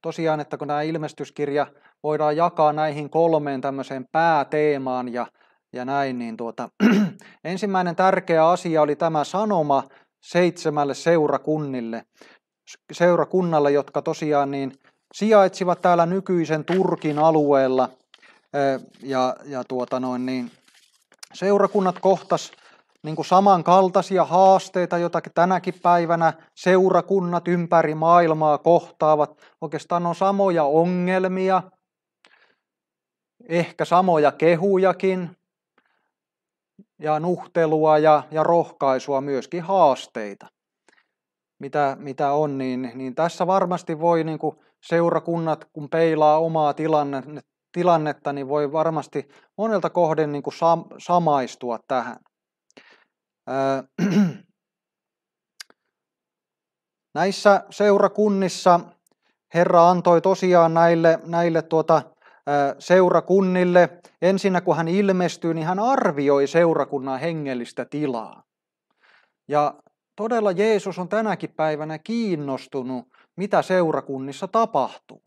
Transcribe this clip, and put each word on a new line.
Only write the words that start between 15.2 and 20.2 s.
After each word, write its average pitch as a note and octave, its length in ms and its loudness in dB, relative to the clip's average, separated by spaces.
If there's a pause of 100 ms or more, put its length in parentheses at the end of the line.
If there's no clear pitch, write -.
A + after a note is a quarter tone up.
täällä F3 260 2
nykyisen E3+ 580 -2
Turkin E3+ 540 -2
alueella, C#3+ 680 2 (680)
ö, C#3 260 -2 (220)
ja, B2+ 420 -2
ja C3 240 -10
tuota B2+ 320 -4
noin B2+ 260 -6